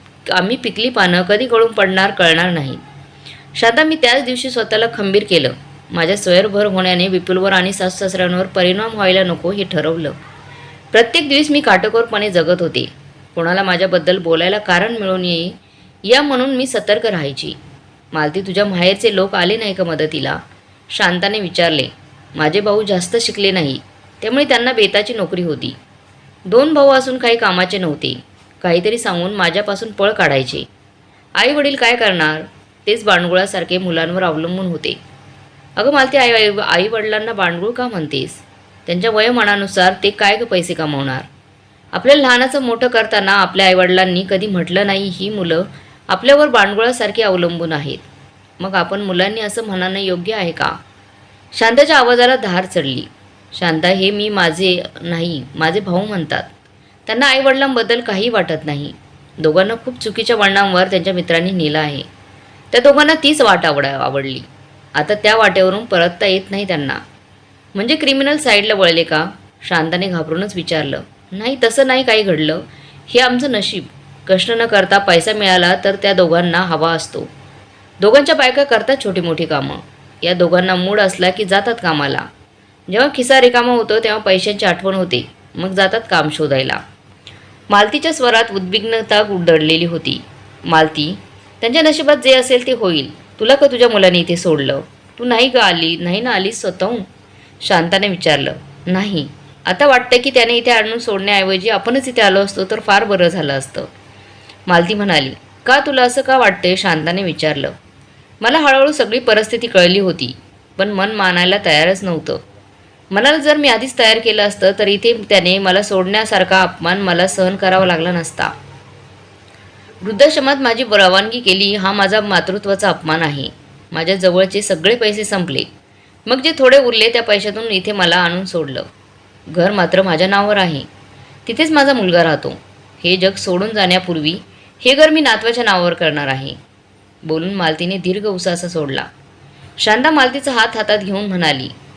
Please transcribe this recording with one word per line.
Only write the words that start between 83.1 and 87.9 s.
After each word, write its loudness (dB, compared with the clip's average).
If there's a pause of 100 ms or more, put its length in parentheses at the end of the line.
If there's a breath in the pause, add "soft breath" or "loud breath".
खिसा 4
रिकामा 4
होतो 0
तेव्हा -2
पैशांची 0
आठवण -2
होते, -4 (240)
मग -6
जातात 0 (100)
काम 2
शोधायला." -2 (880 loud breath)
मालतीच्या 2